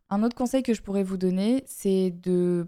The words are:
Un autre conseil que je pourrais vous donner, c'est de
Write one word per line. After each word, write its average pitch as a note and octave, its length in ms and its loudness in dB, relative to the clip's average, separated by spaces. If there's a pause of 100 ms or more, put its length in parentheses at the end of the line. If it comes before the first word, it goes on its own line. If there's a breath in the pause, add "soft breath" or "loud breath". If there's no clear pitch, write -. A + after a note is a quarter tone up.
Un G3+ 140 0
autre A#3+ 120 0
conseil B3+ 280 0
que B3 100 0
je G#3+ 80 -2
pourrais G3 220 -2
vous F#3+ 140 -4
donner, F#3+ 500 0
c'est F#3+ 420 0
de F3 580 0